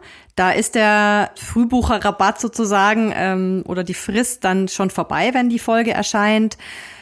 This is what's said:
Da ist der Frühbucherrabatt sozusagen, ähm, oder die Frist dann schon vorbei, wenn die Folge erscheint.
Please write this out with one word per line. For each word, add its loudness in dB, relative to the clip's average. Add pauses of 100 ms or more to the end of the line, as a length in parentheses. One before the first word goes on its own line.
(360)
Da 2
ist -2
der 2
Frühbucherrabatt 0
sozusagen, 2
ähm, -2
oder -4
die -8
Frist -4
dann 2
schon -2
vorbei, -2
wenn 2
die 0
Folge 0
erscheint. 0 (440)